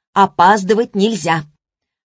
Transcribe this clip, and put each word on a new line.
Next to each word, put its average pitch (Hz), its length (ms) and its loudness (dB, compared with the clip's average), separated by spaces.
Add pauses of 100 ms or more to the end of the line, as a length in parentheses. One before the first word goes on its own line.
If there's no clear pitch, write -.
(140)
Опаздывать 202 800 0
нельзя!» 170 480 -2 (720)